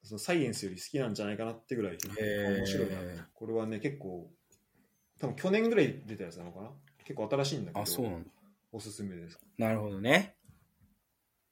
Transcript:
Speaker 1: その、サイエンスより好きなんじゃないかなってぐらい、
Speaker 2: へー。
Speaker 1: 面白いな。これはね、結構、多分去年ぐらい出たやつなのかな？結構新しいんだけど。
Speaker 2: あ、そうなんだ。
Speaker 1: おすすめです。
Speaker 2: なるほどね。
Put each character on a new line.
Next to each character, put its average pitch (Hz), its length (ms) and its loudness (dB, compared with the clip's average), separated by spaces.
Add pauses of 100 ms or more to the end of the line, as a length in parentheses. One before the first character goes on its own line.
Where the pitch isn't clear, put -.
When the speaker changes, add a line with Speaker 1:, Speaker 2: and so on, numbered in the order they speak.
Speaker 1:
そ 104 100 -10
の、 104 60 -6
サ 180 140 0
イ 160 100 6
エ 127 40 4
ン 113 60 0
ス 101 120 -4
よ 92 60 -2
り 90 80 -8
好 - 40 -10
き - 160 -2
な 123 100 0
ん 101 60 0
じ 107 80 -2
ゃ - 20 0
な 104 80 0
い 101 40 -4
か 113 80 -2
な 113 80 -4
っ - 120 -14
て 135 100 -2
ぐ 117 60 0
ら 95 100 0
い、 - 20 -6
Speaker 2:
へ 82 40 -10
ー。 101 600 0
Speaker 1:
面 98 100 0
白 98 180 2
い 98 40 -2
な。 90 440 -6
こ 113 140 -12
れ 113 60 -4
は 113 120 0
ね、 110 140 -4
結 139 180 -2
構、 90 340 -10 (880)
多 143 80 0
分 - 80 -2
去 - 140 0
年 220 200 6
ぐ 233 60 4
ら 196 60 8
い - 240 2
出 107 120 -8
た 98 80 -6
や 85 60 -10
つ 90 60 -14
な 87 60 -10
の 87 80 -10
か 92 100 -14
な？ 117 100 -12 (320)
結 - 120 -8
構 107 160 -2
新 139 140 4
し 139 100 0
い - 20 -2
ん 101 80 -2
だ 85 60 -10
け - 40 -8
ど。 101 60 0
Speaker 2:
あ、 - 60 0
そ - 160 0
う - 20 2
な 92 120 -2
ん 82 60 -6
だ。 - 60 -14 (420)
Speaker 1:
お 113 80 -8
す 107 120 -10
す 104 120 -8
め 95 120 -6
で 85 120 -12
す。 - 120 -18 (180)
Speaker 2:
な 113 140 4
る 110 80 2
ほ 104 100 -2
ど 98 100 -4
ね。 151 360 6 (1160)